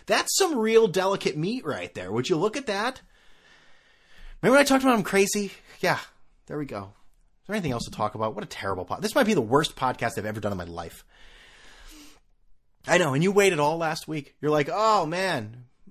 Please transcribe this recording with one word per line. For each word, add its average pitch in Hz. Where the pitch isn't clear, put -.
that's 277
some 339
real 220
delicate 185
meat 196
right 92
there. 92
Would 120
you 170
look 214
at 277
that?" 214
Remember 254
when 285
I -
talked 269
about 254
I'm 196
crazy? 196
Yeah, 165
there -
we 151
go. 104
Is -
there 202
anything 160
else 117
to -
talk 107
about? 110
What 104
a -
terrible 95
pod-, 101
this 214
might 269
be 220
the 143
worst 131
podcast 127
I've 101
ever 107
done 104
in 92
my 87
life. 85
I 160
know, 165
and 143
you 190
waited 190
all 151
last 160
week. 151
You're 147
like, 151
"Oh, 208
man. 147